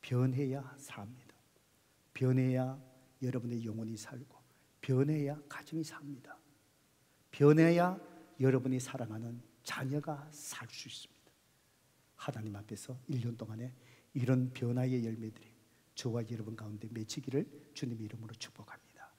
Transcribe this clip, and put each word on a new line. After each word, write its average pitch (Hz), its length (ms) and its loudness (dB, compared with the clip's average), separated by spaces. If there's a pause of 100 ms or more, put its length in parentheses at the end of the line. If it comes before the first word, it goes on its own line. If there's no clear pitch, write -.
변해야 131 760 0
삽니다. 120 560 -16 (800)
변해야 127 680 4 (400)
여러분의 120 440 -2
영혼이 110 320 -4
살고, - 400 -14 (440)
변해야 143 680 2
가정이 - 360 -6
삽니다. 143 540 -12 (920)
변해야 170 720 8 (400)
여러분이 131 400 4
사랑하는 117 600 -8 (220)
자녀가 143 680 -4
살 - 360 -12
수 - 200 -14
있습니다. - 240 -14 (1040)
하나님 110 400 -6
앞에서 104 400 -10 (120)
일 131 120 -2
년 113 160 -4
동안에 113 360 -8 (420)
이런 127 380 4
변화의 127 520 0
열매들이 110 480 -8 (420)
저와 117 360 -2
여러분 110 260 -6
가운데 107 340 -10
맺히기를 127 840 -4
주님의 117 300 -4
이름으로 107 300 -10
축복합니다. - 840 -16